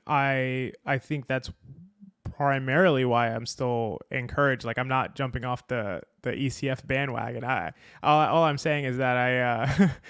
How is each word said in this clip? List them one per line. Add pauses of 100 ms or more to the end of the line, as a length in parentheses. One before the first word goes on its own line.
I, (140)
I
think
that's (840)
primarily
why
I'm
still (120)
encouraged.
Like,
I'm
not
jumping
off
the, (200)
the
E
C
F
bandwagon.
I, (300)
all,
all
I'm
saying
is
that
I,
uh, (220)